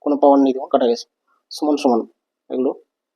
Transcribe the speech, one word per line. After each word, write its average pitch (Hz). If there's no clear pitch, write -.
কোনো 147
পাওয়ার 139
নেই 135
দেখুন 135
কাটা 131
গেছে, 117
সমান 151
সমান 120
এগুলো 131